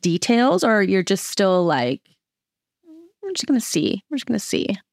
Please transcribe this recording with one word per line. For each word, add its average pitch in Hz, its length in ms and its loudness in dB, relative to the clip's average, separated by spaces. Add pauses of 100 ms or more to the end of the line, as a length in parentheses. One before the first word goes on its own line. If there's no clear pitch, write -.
details, 196 600 2
or 214 220 2
you're 190 180 2
just 190 240 -2
still 185 380 2
like, 131 360 0 (1200)
"We're 392 120 -8
just - 140 -8
gonna 262 140 2
see. - 480 -2
We're 294 100 -6
just - 80 -10
gonna 226 120 -2
see"? - 380 -4 (160)